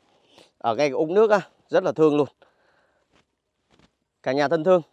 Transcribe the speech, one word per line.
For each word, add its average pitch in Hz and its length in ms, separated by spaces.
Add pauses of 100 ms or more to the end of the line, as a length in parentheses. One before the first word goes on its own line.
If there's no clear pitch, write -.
(580)
ở 117 160
ngay 143 140
cái 131 60
úng 160 200
nước 214 160
á, 202 100 (280)
rất 185 160
là 147 80
thương 151 240
luôn. 143 120 (1900)
Cả 131 100
nhà 143 160
thân 156 160
thương, 180 180 (100)